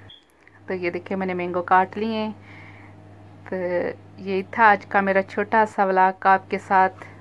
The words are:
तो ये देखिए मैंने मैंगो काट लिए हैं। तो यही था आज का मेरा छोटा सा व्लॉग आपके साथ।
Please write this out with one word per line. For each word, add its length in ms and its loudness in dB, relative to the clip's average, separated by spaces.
तो 60 -6
ये 180 -4
देखिए 260 -8
मैंने 160 -4
मैंगो 300 -4
काट 340 2
लिए 160 -4
हैं। 180 -6
तो 80 -8
यही 300 -4
था 140 2
आज 200 4
का 160 0
मेरा 220 0
छोटा 440 0
सा 180 0
व्लॉग 420 2
आपके 320 2
साथ। 480 0